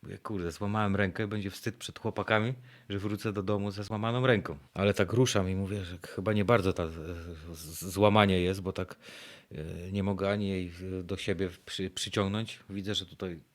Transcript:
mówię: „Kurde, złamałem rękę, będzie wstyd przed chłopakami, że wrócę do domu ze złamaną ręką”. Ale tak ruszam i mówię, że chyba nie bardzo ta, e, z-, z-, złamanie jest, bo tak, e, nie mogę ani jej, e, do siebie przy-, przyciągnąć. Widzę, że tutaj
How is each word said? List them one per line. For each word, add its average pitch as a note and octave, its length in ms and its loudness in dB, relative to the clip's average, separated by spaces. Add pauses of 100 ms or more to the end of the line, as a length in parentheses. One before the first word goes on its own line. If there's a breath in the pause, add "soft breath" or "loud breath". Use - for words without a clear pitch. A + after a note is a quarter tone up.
mówię: F#2+ 160 -12
„Kurde, F2 340 -6
złamałem G2+ 440 0
rękę, G2+ 300 0
będzie G2+ 240 -4
wstyd - 260 -8
przed - 220 -12
chłopakami, A2 560 0 (340 loud breath)
że G2 100 -2
wrócę G#2 340 -2
do G2+ 100 -2
domu G2+ 280 0
ze G#2 140 -8
złamaną A2+ 420 0
ręką”. F#2 320 4 (160)
Ale G2+ 200 4
tak F2+ 180 2
ruszam G#2+ 380 4
i F#2 40 0
mówię, F#2+ 300 -2
że F2+ 140 -10 (160)
chyba G2 180 0
nie G#2 120 4
bardzo F#2+ 280 6
ta, F#2 100 0
e, E2 60 0 (640)
z-, D#2+ 60 -12
z-, D#2+ 340 -12
złamanie G2+ 480 6
jest, F#2+ 200 0
bo F#2+ 120 -4
tak, - 240 -6 (560 loud breath)
e, E2+ 400 -8
nie G2+ 100 0
mogę G2 280 0
ani G#2 180 0
jej, F#2 240 -2 (280)
e, - 20 -8
do F#2 140 -4
siebie F#2 320 -2 (180)
przy-, F#2+ 240 -6
przyciągnąć. G#2 680 -2 (100)
Widzę, G2+ 240 -4
że F#2 120 -4
tutaj F2 340 -8 (140)